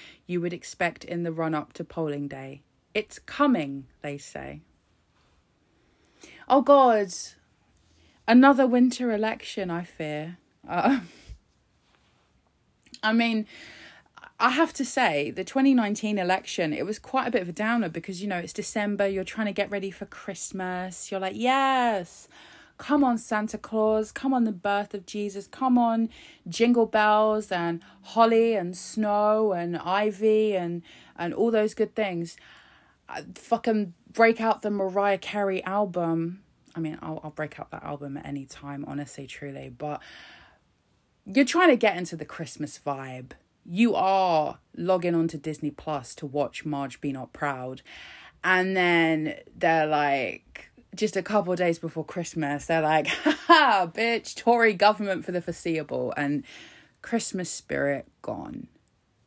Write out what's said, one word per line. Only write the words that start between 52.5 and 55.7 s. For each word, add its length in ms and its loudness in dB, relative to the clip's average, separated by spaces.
they're 160 2
like, 260 2
<laughs> 160 -6
"Ha 240 2
ha, 440 6
bitch, 440 -4
Tory 380 4
government 500 2
for 80 -8
the 100 -2
foreseeable," 760 -4